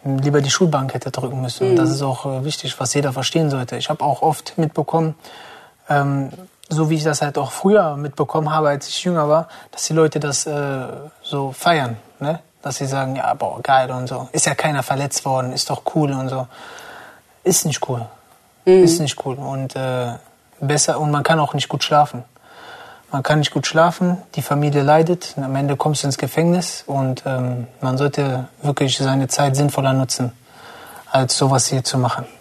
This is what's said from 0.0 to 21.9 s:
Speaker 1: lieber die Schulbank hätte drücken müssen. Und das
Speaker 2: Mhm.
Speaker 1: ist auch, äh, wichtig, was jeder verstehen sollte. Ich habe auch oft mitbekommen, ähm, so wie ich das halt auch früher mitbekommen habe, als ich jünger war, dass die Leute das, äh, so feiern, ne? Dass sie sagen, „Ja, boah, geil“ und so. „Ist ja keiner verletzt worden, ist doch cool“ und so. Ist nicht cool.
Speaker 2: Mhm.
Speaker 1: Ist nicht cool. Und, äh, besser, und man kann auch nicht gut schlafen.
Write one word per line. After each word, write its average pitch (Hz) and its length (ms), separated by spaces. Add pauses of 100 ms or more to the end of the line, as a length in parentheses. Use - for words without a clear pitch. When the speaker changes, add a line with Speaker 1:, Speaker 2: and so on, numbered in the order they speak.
Speaker 1:
lieber 139 380
die 139 80
Schulbank 147 420
hätte 123 180
drücken 131 300
müssen. - 300
Und 180 60
das 160 140
Speaker 2:
Mhm. 151 40
Speaker 1:
ist 139 80
auch, 135 240
äh, 135 180
wichtig, 147 360
was 131 140
jeder 143 180
verstehen 139 360
sollte. 127 280
Ich 127 120
habe 151 160
auch 143 180
oft - 360
mitbekommen, 160 560 (760)
ähm, 139 420 (380)
so 156 220
wie 165 60
ich 151 80
das 151 180
halt 147 160
auch 131 140
früher 190 440
mitbekommen 151 560
habe, 156 160
als 143 200
ich - 160
jünger 165 240
war, 160 200 (220)
dass - 140
die - 80
Leute 156 280
das, 143 260
äh, 139 400 (360)
so 135 300
feiern, 135 440 (240)
ne? 156 200 (220)
Dass 139 140
sie 139 100
sagen, 135 300
„Ja, - 180
boah, 117 280
geil“ 131 280
und 127 180
so. 127 240
„Ist 151 140
ja 147 80
keiner 143 280
verletzt 139 420
worden, 131 280
ist - 180
doch 139 120 (120)
cool“ 151 180
und 131 180
so. 127 160 (1000)
Ist 185 220
nicht 143 220
cool. 120 180 (600)
Speaker 2:
Mhm. 185 180
Speaker 1:
Ist 170 160
nicht - 260
cool. 131 100
Und, 135 400
äh, 127 360 (480)
besser, 139 400
und 151 100
man 143 120
kann 160 160
auch 147 160
nicht 143 140
gut - 160
schlafen. 147 400 (880)